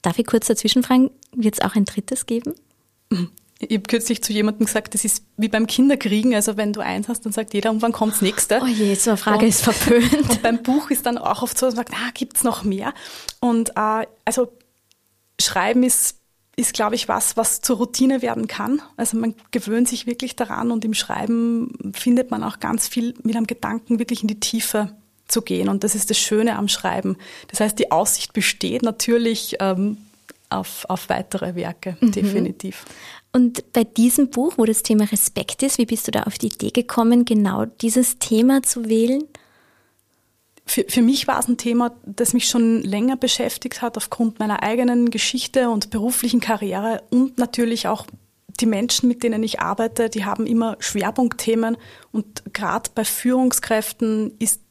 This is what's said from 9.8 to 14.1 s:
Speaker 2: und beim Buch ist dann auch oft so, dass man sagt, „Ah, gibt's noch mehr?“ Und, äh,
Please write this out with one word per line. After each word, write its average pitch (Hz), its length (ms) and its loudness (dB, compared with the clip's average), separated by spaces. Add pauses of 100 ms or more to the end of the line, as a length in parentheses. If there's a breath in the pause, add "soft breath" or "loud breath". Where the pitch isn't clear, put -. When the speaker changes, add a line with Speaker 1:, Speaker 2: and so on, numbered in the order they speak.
Speaker 2:
und 226 120 2
beim 233 200 2
Buch 285 300 0
ist 240 140 0
dann 240 120 0
auch - 240 -2
oft - 160 -4
so, 262 80 2
dass 240 100 2
man 233 100 -4
sagt, - 120 -10
„Ah, 240 160 -4
gibt's - 300 -4
noch 233 200 0
mehr?“ 196 300 -2 (460 loud breath)
Und, 233 380 2
äh, 214 280 0 (200)